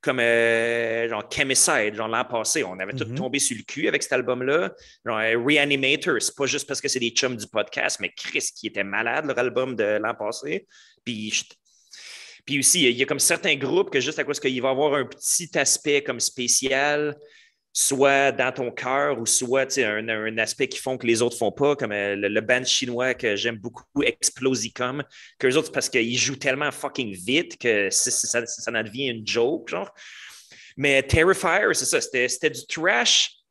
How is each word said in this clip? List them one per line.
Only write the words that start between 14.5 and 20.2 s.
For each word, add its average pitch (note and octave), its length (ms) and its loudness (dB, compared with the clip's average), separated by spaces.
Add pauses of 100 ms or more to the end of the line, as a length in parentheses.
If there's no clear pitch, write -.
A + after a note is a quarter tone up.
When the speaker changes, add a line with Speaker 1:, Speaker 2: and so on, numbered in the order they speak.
Speaker 1:
va C3 80 0
avoir C#3 240 2
un C3+ 120 0
petit - 520 -4
aspect C#3+ 460 2
comme B2 160 -4
spécial, C#3+ 1000 0 (600)
soit C#3 540 4
dans B2 220 0
ton B2 180 -6
cœur C3+ 480 -2
ou A2+ 60 -4
soit, B2+ 400 2
tu C3 80 -6
sais, C3+ 100 2
un, A2 240 0
un A2 300 -2